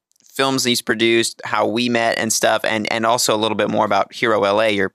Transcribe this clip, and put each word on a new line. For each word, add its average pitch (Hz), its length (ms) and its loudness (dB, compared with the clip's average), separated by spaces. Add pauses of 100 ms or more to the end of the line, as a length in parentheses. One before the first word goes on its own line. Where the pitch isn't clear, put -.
(240)
films 135 400 -2
he's 120 180 0
produced, 113 600 0
how 107 200 0
we 117 240 -2
met 117 300 0
and 110 140 -2
stuff, 113 320 0
and, 107 280 -2
and 113 140 -2
also 120 300 2
a - 20 -4
little 107 180 -2
bit 104 140 0
more 110 140 0
about 101 280 0
Hero 107 300 0
L 101 180 2
A, 110 80 2
your, 98 260 0